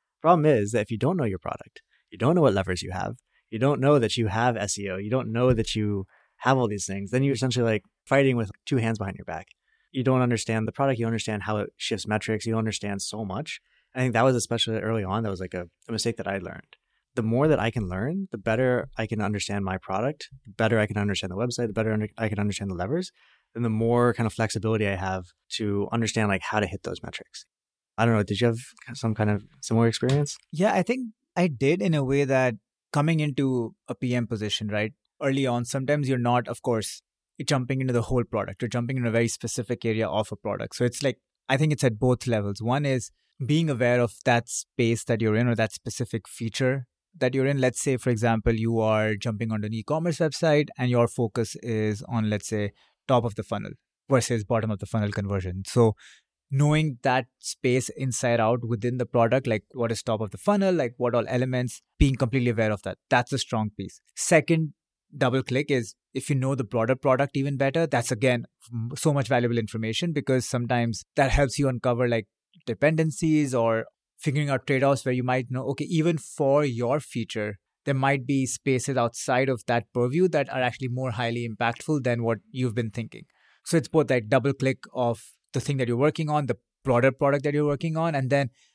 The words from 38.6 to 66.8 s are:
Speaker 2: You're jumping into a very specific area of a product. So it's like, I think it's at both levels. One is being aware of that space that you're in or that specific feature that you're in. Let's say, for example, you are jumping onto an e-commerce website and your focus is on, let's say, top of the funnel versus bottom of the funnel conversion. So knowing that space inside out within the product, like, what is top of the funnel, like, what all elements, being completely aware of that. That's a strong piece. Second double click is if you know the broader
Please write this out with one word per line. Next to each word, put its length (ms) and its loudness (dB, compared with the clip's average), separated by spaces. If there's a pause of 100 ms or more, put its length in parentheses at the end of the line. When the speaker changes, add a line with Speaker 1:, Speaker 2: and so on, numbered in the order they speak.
Speaker 2:
You're 80 -2
jumping 280 -2
into 120 0
a 20 -2
very 160 4
specific 580 -4
area 220 0
of 240 -2
a 40 -10
product. 400 -6
So 80 0
it's 180 0
like, 180 -2 (280)
I 100 2
think 160 2
it's 100 -2
at 160 2
both 280 2
levels. 340 -2
One 240 0
is 260 -2 (320)
being 260 2
aware 320 4
of 120 2 (120)
that 240 2
space 560 -2
that 160 0
you're 140 2
in 120 2
or 80 2
that 180 0
specific 540 -8
feature 580 -2 (320)
that 160 0
you're 140 2
in. 120 0
Let's 220 0
say, 160 0
for 140 0
example, 420 2
you 260 0
are 360 2
jumping 360 -4
onto 140 -2
an 80 -4
e-commerce 440 -2
website 500 2 (100)
and 140 0
your 160 4
focus 560 -2
is 400 -2
on, 260 -2
let's 180 -2
say, 240 -2 (360)
top 160 4
of 120 -4
the 80 -8
funnel 280 -8 (380)
versus 340 2
bottom 260 0
of 100 -4
the 60 -10
funnel 260 -2
conversion. 540 -4
So 300 4 (560)
knowing 500 2
that 240 2 (140)
space 500 -2
inside 500 0
out 280 2
within 300 -2
the 100 -2
product, 400 2
like, 240 0
what 200 -2
is 120 -4
top 180 -2
of 80 -4
the 80 -14
funnel, 380 2
like, 220 -2
what 180 0
all 120 2
elements, 540 -2 (160)
being 180 6
completely 360 0
aware 200 0
of 120 -4
that. 160 -8 (100)
That's 240 2
a 60 -2
strong 360 -2
piece. 260 -10 (140)
Second 580 2 (420)
double 280 0
click 260 -2
is 240 -2 (220)
if 140 -8
you 60 2
know 200 0
the 80 -2
broader 320 0